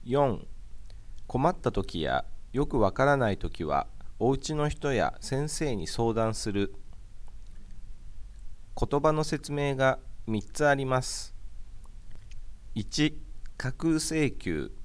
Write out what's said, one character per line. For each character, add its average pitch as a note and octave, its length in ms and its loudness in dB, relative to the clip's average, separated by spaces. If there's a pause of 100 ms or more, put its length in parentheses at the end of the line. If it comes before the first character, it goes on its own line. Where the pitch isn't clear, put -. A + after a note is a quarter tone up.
四、 B2+ 440 2 (800)
困 C#3 220 4
っ F3+ 100 -2
た A#2+ 140 2
時 F2+ 280 -2
や C2+ 220 2 (300)
よ C#3 120 2
く - 140 2
わ G2 140 6
か C3 120 4
ら C#3+ 120 6
な A#2+ 120 4
い F#2+ 80 2
時 - 280 -2
は、 C#2+ 220 2 (320)
お A#2 120 4
家 C#3 240 0
の D3 140 4
人 C#3+ 240 0
や F#2 260 4
先 D3 300 -2
生 C#3+ 260 0
に E2+ 100 -2
相 A#2 280 2
談 A2 200 4
す - 180 -2
る。 G2 220 2 (2000)
言 C#3+ 200 2
葉 D#3 120 6
の D#3 120 4
説 D3+ 280 -2
明 C#3+ 240 2
が C3 240 4 (260)
三 G#2+ 180 0
つ - 220 0
あ C#3+ 80 8
り C#3 120 2
ま B2+ 160 2
す。 - 340 -6 (1400)
一、 D3+ 460 0 (380)
架 B2+ 160 -2
空 D#3+ 220 2
請 D#3 360 2
求。 D#2 400 -2 (140)